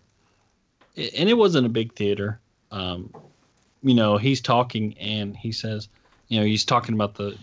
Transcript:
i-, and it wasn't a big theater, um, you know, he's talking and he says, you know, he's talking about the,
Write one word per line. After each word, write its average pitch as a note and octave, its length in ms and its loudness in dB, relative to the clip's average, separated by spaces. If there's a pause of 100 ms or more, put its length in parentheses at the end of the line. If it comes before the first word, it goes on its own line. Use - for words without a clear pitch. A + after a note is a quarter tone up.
(960)
i-, - 220 -8
and E3+ 100 2
it A#3 60 4
wasn't F3+ 320 4
a - 20 0
big A2+ 260 -2
theater, G2+ 440 -2 (320)
um, F#2 420 -8 (720)
you C3+ 120 4
know, G#2+ 220 4
he's B2+ 240 0
talking A#2+ 580 0
and G#2 380 -6
he A2+ 160 -8
says, G#2+ 360 -8 (400)
you A2+ 120 0
know, G#2+ 60 2
he's G#2+ 180 2
talking A#2+ 300 0
about G#2 220 -2
the, G2+ 260 -8